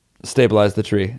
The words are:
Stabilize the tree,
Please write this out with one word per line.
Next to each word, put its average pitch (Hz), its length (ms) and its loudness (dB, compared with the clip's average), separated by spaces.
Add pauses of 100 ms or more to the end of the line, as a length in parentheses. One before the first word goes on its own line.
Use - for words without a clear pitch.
(240)
Stabilize 104 500 2
the 110 80 -2
tree, 104 360 -2